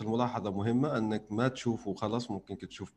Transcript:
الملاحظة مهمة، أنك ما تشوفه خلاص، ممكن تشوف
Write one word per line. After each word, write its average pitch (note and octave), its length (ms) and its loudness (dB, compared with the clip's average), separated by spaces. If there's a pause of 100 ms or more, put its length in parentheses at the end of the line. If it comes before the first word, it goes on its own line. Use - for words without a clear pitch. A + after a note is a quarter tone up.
الملاحظة A2+ 500 0
مهمة، A#2+ 460 2
أنك G#2+ 340 0
ما A2+ 160 4
تشوفه A#2 480 -2
خلاص، A2+ 360 -2
ممكن G2 260 -8
تشوف - 400 -10